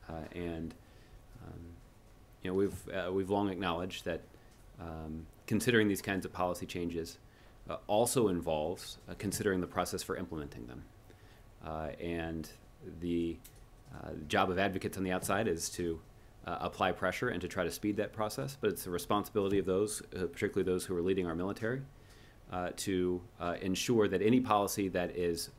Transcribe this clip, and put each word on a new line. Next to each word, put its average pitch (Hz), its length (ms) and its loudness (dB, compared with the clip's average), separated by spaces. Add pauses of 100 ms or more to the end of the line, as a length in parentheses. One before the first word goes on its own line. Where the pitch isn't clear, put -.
Uh, 82 40 -8 (220)
and, 82 400 -4 (720)
um, 85 140 -12 (800)
you 92 80 -2
know, 92 40 0
we've, 98 340 2
uh, 92 240 -2
we've 95 180 0
long 101 200 4
acknowledged 90 560 -2
that, 82 160 -2 (580)
um, 80 460 -8 (200)
considering 110 420 4
these 95 120 2
kinds 95 240 -2
of - 80 -6
policy 90 320 -2
changes, 85 540 -4 (500)
uh, 82 80 -6 (100)
also 113 420 4
involves, 82 680 0 (120)
uh, 92 100 -8
considering 98 420 2
the 87 60 0
process 90 360 -2
for - 140 -4
implementing 73 500 -8
them. 60 180 -12 (800)
Uh, 78 240 -6 (120)
and 82 480 -4 (520)
the, 85 360 0 (580)
uh, - 140 -10 (180)
job 95 240 4
of 90 80 2
advocates 98 380 0
on 95 80 0
the 92 80 2
outside 98 340 2
is 82 220 0
to, 82 320 -4 (460)
uh, 87 140 -4
apply 90 300 2
pressure 92 380 0
and 90 120 -2
to 90 60 -4
try 90 160 -2
to 82 80 2
speed 104 280 0
that 101 140 -2
process, 120 480 -4
but 107 100 4
it's - 140 -4
the 92 60 -4
responsibility 101 680 2
of 90 80 2
those, 98 360 2 (140)
uh, 92 100 -2
particularly 98 380 0
those 90 220 2
who 92 100 -2
are 85 60 0
leading 92 240 2
our 82 80 0
military, 110 480 -2 (680)
uh, 90 240 -2
to, 90 460 2 (200)
uh, 87 200 0
ensure 101 480 4
that 95 140 2
any 120 180 8
policy 101 480 2
that 87 280 0
is 85 420 0